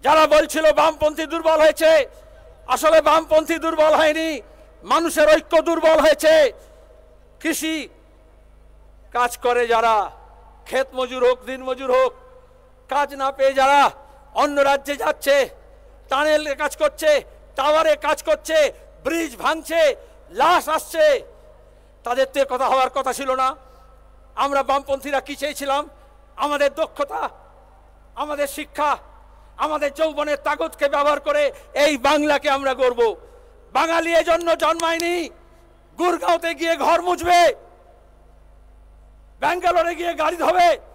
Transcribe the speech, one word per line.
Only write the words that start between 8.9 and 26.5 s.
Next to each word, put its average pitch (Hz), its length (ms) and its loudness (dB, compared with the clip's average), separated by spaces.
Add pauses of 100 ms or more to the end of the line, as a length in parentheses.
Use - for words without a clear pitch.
কাজ 240 200 -2 (100)
করে 247 240 0
যারা, 226 280 2 (720)
ক্ষেত 262 280 -4
মজুর 254 300 -6
হোক, 247 200 2
দিন 254 180 -10
মজুর 262 300 -8
হোক, 262 200 2 (800)
কাজ 277 240 -2
না 269 180 -4
পেয়ে 269 280 0
যারা 277 200 4 (540)
অন্য 285 280 0
রাজ্যে 277 340 0
যাচ্ছে, 285 400 -2 (720)
টানেলে 302 480 0
কাজ 294 200 -4
করছে, 302 340 0 (460)
টাওয়ারে 302 380 2 (120)
কাজ 294 160 -2
করছে, 311 360 -2 (440)
ব্রিজ 320 340 -4
ভাঙছে, 320 460 -2 (500)
লাশ 302 360 2
আসছে, 311 380 0 (1000)
তাদের 254 260 -2
তো - 100 -8
এ 269 100 2
কথা 254 180 -2
হওয়ার 262 220 2
কথা 262 220 -4
ছিল 269 220 -6
না। 262 140 -2 (880)
আমরা 277 260 0
বামপন্থীরা 269 580 -2
কি 277 160 -12
চেয়েছিলাম? 277 460 -4 (560)
আমাদের 285 360 -2